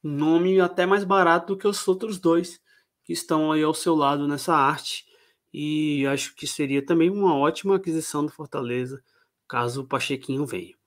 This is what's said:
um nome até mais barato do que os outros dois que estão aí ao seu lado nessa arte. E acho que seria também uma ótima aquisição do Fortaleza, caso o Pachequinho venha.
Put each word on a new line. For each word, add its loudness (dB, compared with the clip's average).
um -6
nome 4
até 2
mais 2
barato 2
do -10
que 0
os -4
outros -2
dois 0
que -8
estão 0
aí 2
ao 2
seu 0
lado 2
nessa -2
arte. 0
E -2
acho -4
que -12
seria -2
também 4
uma 2
ótima 0
aquisição -4
do -6
Fortaleza, -8
caso -4
o -12
Pachequinho -4
venha. -10